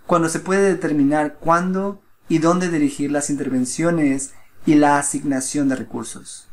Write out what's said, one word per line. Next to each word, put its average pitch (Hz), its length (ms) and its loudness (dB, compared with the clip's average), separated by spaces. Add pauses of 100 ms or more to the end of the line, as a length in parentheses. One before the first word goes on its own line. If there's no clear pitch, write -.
cuando 165 200 2
se 165 120 -4
puede 185 240 0
determinar 151 720 0
cuándo 185 680 -2 (260)
y 160 120 2
dónde 175 300 2
dirigir 143 420 -2
las 143 180 -2
intervenciones 139 1040 -2 (320)
y 160 80 6
la 147 240 6
asignación 139 720 -2
de 131 60 0
recursos. - 760 -12